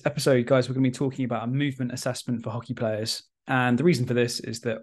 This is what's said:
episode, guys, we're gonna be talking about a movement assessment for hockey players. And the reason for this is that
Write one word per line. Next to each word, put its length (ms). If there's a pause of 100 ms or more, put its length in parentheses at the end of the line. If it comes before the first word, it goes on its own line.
episode, 420
guys, 220
we're 80
gonna 140
be 20
talking 320
about 220
a 20
movement 460
assessment 500
for 60
hockey 240
players. 500 (240)
And 300
the 80
reason 200
for 80
this 280
is 180
that 240